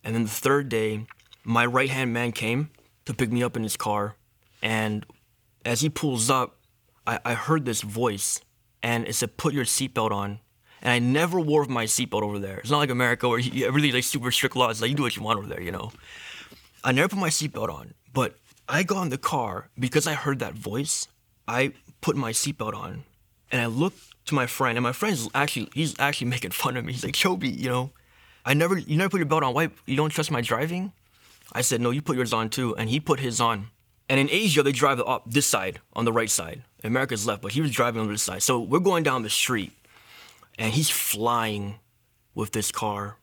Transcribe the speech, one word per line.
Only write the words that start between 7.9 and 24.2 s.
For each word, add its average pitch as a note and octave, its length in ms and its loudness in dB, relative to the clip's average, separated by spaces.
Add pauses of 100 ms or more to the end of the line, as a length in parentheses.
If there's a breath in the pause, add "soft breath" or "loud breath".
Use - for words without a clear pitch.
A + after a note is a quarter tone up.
and A#2 260 0
it A2 80 -4
said, A#2 220 -4
"Put D3 160 0
your C3+ 120 0
seatbelt A2+ 460 0
on." G2+ 280 -4 (420 soft breath)
And B2 120 2
I A#2+ 60 4
never D#3 380 2
wore D3+ 280 4
my A#2+ 180 -2
seatbelt A2 380 0
over G#2 180 -2
there. G2 200 -8
It's A2 120 -10
not D3 60 4
like D3 120 2
America B2 380 2
where A#2+ 100 4
you, B2 300 0
everything's, C#3 260 4
like, B2 120 2
super B2 260 -2
strict - 240 0
laws. A#2 260 2
Like, A#2 80 2
you C#3+ 60 0
do C#3+ 80 0
what A#2+ 140 -2
you - 40 -10
want G#2+ 160 2
over G2+ 120 -6
there, - 100 -6
you F2 140 -6
know? A#2 180 -8 (920 loud breath)
I C3 80 4
never D#3 160 4
put G3 100 -4
my F3+ 80 0
seatbelt B2+ 420 -2
on, C2+ 260 -12 (180)
but B2+ 240 0 (320)
I D3+ 140 2
got F#3+ 180 0
in E3+ 80 0
the C3 80 -2
car A2 600 -2
because B2+ 300 2
I D#3 60 0
heard C#3 260 -2
that G#2+ 140 -6
voice. A2+ 560 -4 (400)
I C3+ 240 0 (260)
put - 160 0
my A#2+ 160 -2
seatbelt A2+ 440 -2
on, - 280 -10 (480)
and B2 100 0
I A#2 40 0
looked C3 340 0 (280)